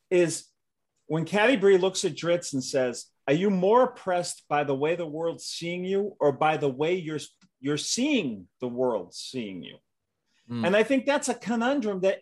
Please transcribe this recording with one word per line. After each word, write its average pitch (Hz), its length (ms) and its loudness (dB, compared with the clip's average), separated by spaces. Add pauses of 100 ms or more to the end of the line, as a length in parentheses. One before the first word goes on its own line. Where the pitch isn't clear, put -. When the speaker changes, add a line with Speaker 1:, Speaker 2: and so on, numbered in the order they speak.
Speaker 1:
is 175 360 2 (640)
when 156 180 -2
Catti-brie 202 520 6
looks 190 280 0
at 151 100 -4
Drizzt 170 380 -2
and 131 100 -2
says, 127 420 -2 (220)
"Are 139 60 4
you 185 160 2
more 202 340 4
oppressed 185 640 -4
by 147 160 0
the 139 100 -2
way 147 220 0
the 170 100 -6
world's 160 400 -6
seeing 175 400 -8
you 196 340 -2
or 147 120 4
by 156 260 2
the 143 120 -2
way 151 260 -2
you're, 156 240 -6 (400)
you're 143 180 -2
seeing 156 720 -2 (140)
the 127 60 -4
world 120 460 -2
seeing 101 480 -10
you?" - 160 -16 (720)
Speaker 2:
Mm. 120 160 -4
Speaker 1:
And 185 100 4
I 214 80 6
think 269 220 0
that's 285 240 0
a 240 60 -2
conundrum 226 640 -2
that 190 200 2